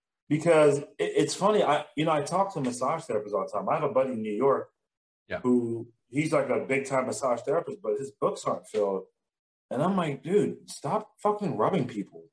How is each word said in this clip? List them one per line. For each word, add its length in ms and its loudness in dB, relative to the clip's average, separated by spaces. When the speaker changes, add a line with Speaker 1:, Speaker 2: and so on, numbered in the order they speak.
Speaker 1:
Because 500 6
it, 100 -10
it's 380 0
funny. 260 4
I, 220 2
you 80 0
know, 60 2
I 120 2
talk 320 -2
to 60 -4
massage 440 -4
therapists 280 -4
all 140 0
the 100 -6
time. 120 -4
I 60 2
have 100 -2
a 80 0
buddy 220 2
in 80 -6
New 100 -4
York 380 2
Speaker 2:
Yeah. 120 -4
Speaker 1:
who, 460 0
he's, 240 -2
like, 160 2
a 180 0
big 200 -2
time 200 0
massage 360 -2
therapist, 380 -2
but 160 -2
his 140 -6
books 340 -4
aren't 220 -4
filled. 380 -2
And 100 -2
I'm 160 2
like, 280 -2
"Dude, 440 0
stop 440 -6
fucking 340 0
rubbing 300 2
people." 460 -10